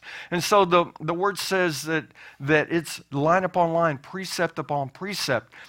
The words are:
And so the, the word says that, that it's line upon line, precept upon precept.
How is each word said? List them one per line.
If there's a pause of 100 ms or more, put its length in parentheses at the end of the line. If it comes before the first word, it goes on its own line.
(320)
And
so
the, (160)
the
word
says
that, (340)
that
it's (100)
line
upon
line,
precept
upon
precept. (180)